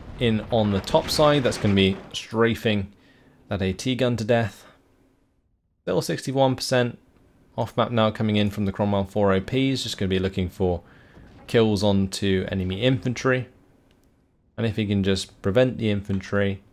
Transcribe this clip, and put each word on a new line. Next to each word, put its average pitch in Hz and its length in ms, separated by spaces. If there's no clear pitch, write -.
in 110 220
on 107 200
the 98 100
top - 280
side. 147 340
That's 113 140
gonna 101 160
be 95 220
strafing 110 800
that 98 140
A 92 100
T 127 240
gun 123 220
to 107 80
death. 117 400
Still 180 180
sixty-one 135 560
percent. 123 420
Off 120 200
map 113 140
now 110 200
coming 107 240
in 104 140
from 104 160
the 95 80
Cromwell 101 320
four 101 260
O 95 80
Ps. 131 440
Just 104 140
gonna 95 120
be 92 100
looking 92 300
for 90 320
kills 107 360
onto 98 680
enemy 92 300
infantry. 127 680
And 113 80
if 107 100
he 110 100
can 101 160
just 95 400
prevent 117 360
the 110 140
infantry 98 680